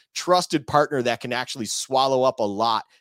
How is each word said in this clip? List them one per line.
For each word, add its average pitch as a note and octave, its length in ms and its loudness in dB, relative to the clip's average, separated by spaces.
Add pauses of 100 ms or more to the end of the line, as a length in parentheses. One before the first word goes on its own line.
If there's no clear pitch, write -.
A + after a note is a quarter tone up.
(140)
trusted F3 540 0
partner D3 340 2
that A#2 200 -2
can B2 100 -8
actually B2 340 -6
swallow C3 580 0
up C3 160 2
a A2+ 40 0
lot G#2+ 400 0 (180)